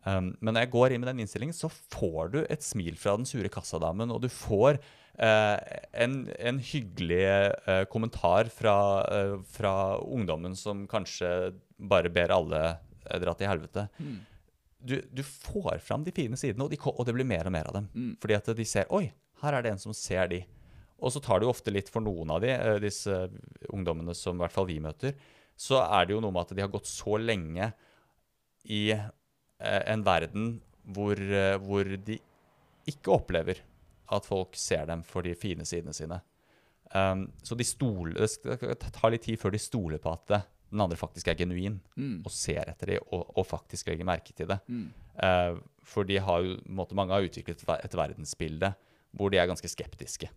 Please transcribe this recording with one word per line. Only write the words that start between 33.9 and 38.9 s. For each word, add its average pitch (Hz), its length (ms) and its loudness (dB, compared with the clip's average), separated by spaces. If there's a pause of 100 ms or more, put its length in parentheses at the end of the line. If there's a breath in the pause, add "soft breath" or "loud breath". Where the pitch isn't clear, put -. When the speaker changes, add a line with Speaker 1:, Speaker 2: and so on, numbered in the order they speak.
Speaker 1:
at 101 160 0
folk 95 300 -2
ser 78 320 -2
dem 82 160 -4
for 90 180 -6
de 87 120 -4
fine 85 320 -6
sidene 82 280 -6
sine. 82 240 -8 (720 soft breath)
Um, 95 360 2 (160)
så - 120 -6
de 120 80 -2
stole-, 92 540 -2
det 107 140 4
skal 123 440 -4
ta - 380 2